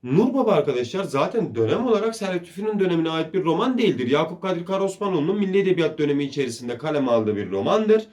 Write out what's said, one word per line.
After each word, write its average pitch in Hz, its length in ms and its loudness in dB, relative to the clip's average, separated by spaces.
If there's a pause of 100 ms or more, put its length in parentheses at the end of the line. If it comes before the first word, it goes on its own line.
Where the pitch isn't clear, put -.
Nur 202 320 2
Baba 240 180 4
arkadaşlar 143 520 0
zaten 143 500 -2
dönem 135 320 0
olarak 220 300 0
Servet 185 300 -4
Tüfün'ün 208 320 -6
dönemine 165 320 0
ait 160 240 -4
bir 180 100 0
roman 220 340 0
değildir. 127 320 0
Yakup 165 320 0
Kadri 175 220 -2
Karaosmanoğlu'nun 190 760 0
Milli 190 200 2
Edebiyat 170 400 2
dönemi 143 260 2
içerisinde 120 540 -4
kaleme 143 320 -2
aldığı 107 260 2
bir 95 140 -6
romandır 214 640 2